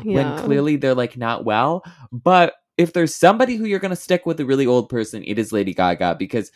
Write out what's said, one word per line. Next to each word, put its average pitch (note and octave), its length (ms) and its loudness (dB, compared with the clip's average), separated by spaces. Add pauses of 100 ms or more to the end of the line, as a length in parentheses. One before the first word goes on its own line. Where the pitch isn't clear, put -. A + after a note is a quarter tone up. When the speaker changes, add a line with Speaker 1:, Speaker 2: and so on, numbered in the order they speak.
Speaker 1:
when G#3+ 120 -2
Speaker 2:
Yeah. C#3 280 -2
Speaker 1:
clearly C#3+ 340 0
they're, C3+ 180 0
like, B2 220 -2
not A#2 280 -4
well?" B2+ 380 0 (280)
But F3 440 4 (220)
if E3 140 2
there's E3 240 -2
somebody A3+ 400 4
who A3 100 -6
you're G3+ 140 -2
gonna F#3 160 -4
stick F3+ 300 -2
with, D#3+ 140 -4
a C#3+ 60 -4
really C3+ 220 2
old B2 220 2
person, A2+ 360 -6
it G#2 140 -6
is A2 140 -4
Lady G2 200 -2
Gaga, F2 460 0
because G2 360 -6